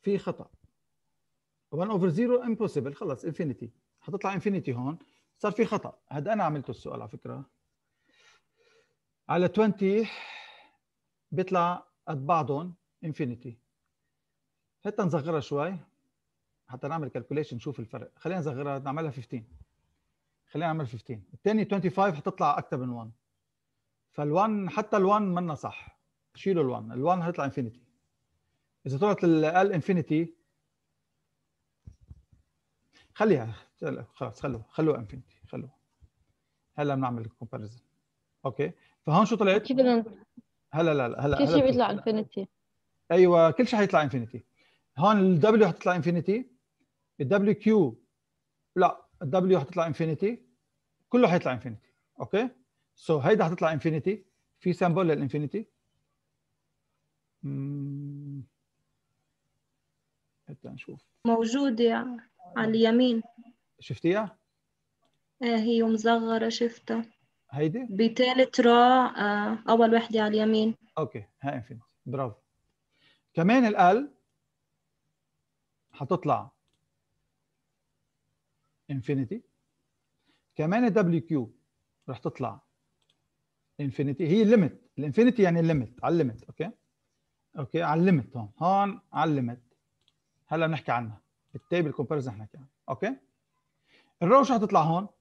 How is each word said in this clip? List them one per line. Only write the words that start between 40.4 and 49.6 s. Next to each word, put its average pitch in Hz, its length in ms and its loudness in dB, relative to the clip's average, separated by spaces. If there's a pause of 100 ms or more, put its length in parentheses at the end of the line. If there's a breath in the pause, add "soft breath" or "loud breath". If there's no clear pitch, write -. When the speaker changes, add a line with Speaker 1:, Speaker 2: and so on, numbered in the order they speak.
Speaker 1:
هلا، 160 220 2
لا، 127 140 0
لا، 117 180 -4
هلا، 143 120 2
Speaker 2:
كل 285 60 4
Speaker 1:
هلا 277 80 2
Speaker 2:
شيء 285 100 6
Speaker 1:
بتشوف. 262 80 4
Speaker 2:
بيطلع 214 520 0
infinity. 196 240 -10 (640)
Speaker 1:
أيوة، 175 400 8
كل 233 160 2
شيء 226 120 -2
حيطلع 180 300 2
infinity. 117 300 -6 (600)
هون 208 200 4
ال 185 220 4
W 214 240 6
حتطلع 180 360 -2
infinity. 175 440 -2 (760)
ال 135 80 -4
دبليو 202 260 2
كيو، 196 480 2 (760)
لا، 180 300 0 (160)
ال 139 80 -6
W 185 280 2
حتطلع 165 340 -4